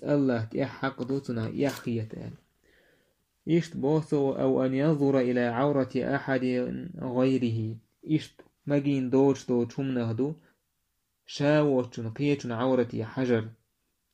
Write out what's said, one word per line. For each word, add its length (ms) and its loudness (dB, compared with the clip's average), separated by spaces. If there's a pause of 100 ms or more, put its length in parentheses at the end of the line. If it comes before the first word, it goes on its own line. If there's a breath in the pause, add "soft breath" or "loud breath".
الله 400 2
تأحق 580 -4
دو 160 -2
تنا 300 -4
يحيت 680 -4
أل. 160 -10 (1160 soft breath)
إشت 280 0
بوثو 560 0
أو 320 2
أن 100 0
ينظر 440 2
إلى 220 2
عورة 560 0
أحد 480 -2 (540)
غيره. 800 0 (280)
إشت 360 -2 (260)
مجين 440 0
دوش 360 4
دو 180 2
تشم 180 -6
نهدو، 520 -2 (920 soft breath)
شاوتشن 840 2
قيتشن 420 -2
عورة 500 0
حجر. 460 0 (640)